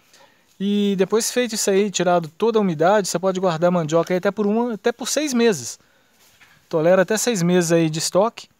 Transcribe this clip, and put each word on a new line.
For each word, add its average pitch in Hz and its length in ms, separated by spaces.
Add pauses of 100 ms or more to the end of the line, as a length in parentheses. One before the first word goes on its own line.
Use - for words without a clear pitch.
(600)
E 202 380
depois 208 320
feito 247 240
isso 208 160
aí, 196 180
tirado 175 480
toda 226 220
a - 20
umidade, 185 460
você - 100
pode 185 220
guardar 175 300
a - 20
mandioca 165 420
aí 185 60
até 202 140
por 208 120
uma, 226 300
até 233 160
por 233 160
seis 294 260
meses. 220 460 (880)
Tolera 170 340
até 214 140
seis 208 260
meses 175 280
aí 165 180
de 156 120
estoque, - 480 (120)